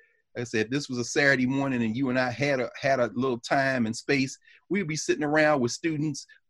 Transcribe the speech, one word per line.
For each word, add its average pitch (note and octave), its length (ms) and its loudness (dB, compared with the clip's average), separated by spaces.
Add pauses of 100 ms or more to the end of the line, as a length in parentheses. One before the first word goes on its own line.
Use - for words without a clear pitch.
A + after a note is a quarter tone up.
(360)
Like A#2+ 60 -6
I A#2+ 40 -4
said, A2 240 0
this C#3+ 180 -2
was B2 120 -6
a A#2+ 40 -2
Saturday C#3 440 2
morning C3+ 360 0
and A2 140 -2
you C3+ 120 0
and B2+ 100 0
I B2+ 100 0
had C3 300 0
a, A#2 100 -2 (100)
had C3+ 200 2
a A#2 140 2
little B2 260 -2
time C3+ 480 0
and A#2 80 -4
space. C#3 420 0 (320)
We'd F#3+ 180 0
be D#3 80 -4
sitting D3+ 280 -2
around D3+ 380 4
with A#2+ 100 0
students, D#3 560 -4 (220)